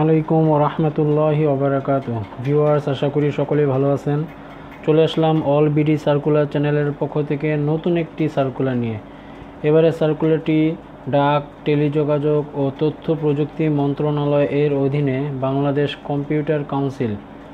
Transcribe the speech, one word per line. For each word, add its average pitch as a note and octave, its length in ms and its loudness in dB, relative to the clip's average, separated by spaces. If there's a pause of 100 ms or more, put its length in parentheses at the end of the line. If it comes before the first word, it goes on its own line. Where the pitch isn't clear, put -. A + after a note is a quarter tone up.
আলাইকুম D#3+ 480 2
ওয়া D3+ 180 4
রাহমাতুল্লাহি D3+ 760 0
ওয়া C#3+ 180 2
বারাকাতুহু। C3+ 580 0 (240)
ভিউয়ার্স, D3 440 2
আশা C#3+ 260 -2
করি D3 140 2 (100)
সকলেই D3 360 0
ভালো C#3 120 2 (100)
আছেন। D3 220 -2 (640)
চলে D#3 260 4
আসলাম D#3+ 280 2 (180)
অল D3+ 140 4
বিডি D3+ 360 2
সার্কুলার D3 480 2
চ্যানেলের D3 380 0 (100)
পক্ষ C#3+ 140 -4 (140)
থেকে D3+ 200 -2 (220)
নতুন D#3+ 220 0 (120)
একটি D#3+ 200 -6 (100)
সার্কুলার C3 480 -2
নিয়ে। A2 160 -4 (680)
এবারে D#3+ 240 6
সার্কুলারটি D#3 680 0 (560)
ডাক, C#3+ 280 2 (220)
টেলিযোগাযোগ D3 800 2 (180)
ও - 20 0 (160)
তথ্য D3+ 260 -2 (180)
প্রযুক্তি D3+ 420 0 (160)
মন্ত্রণালয় D3 680 0 (140)
এর D3 80 2 (140)
অধীনে C3+ 340 0 (260)
বাংলাদেশ C#3 460 0 (180)
কম্পিউটার D3 520 -2 (120)
কাউন্সিল C3+ 400 -2 (420)